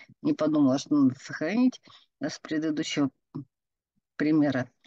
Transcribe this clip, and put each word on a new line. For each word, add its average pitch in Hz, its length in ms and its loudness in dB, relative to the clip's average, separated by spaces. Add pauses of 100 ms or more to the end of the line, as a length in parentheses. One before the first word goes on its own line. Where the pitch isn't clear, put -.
(220)
не 156 120 0
подумала, 147 460 2
что - 160 -2
надо 135 240 4
сохранить 214 640 -2 (400)
с 156 180 -6
предыдущего 151 720 -2 (1040)
примера. 147 560 0 (160)